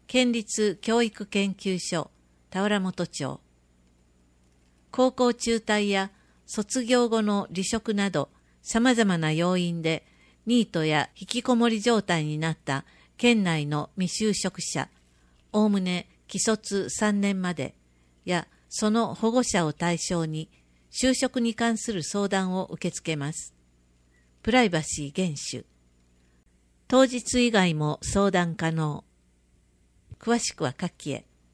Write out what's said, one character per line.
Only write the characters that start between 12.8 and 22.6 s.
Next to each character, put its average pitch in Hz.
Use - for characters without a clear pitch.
県 233
内 160
の 147
未 185
就 208
職 180
者、 -
お 214
お 214
む 202
ね 180
既 190
卒 208
三 208
年 202
ま 180
で 151
や、 180
そ 214
の 220
保 226
護 247
者 190
を 151
対 170
象 170
に、 156
就 262
職 254
に 233
関 233
す -
る 180
相 202
談 190
を 185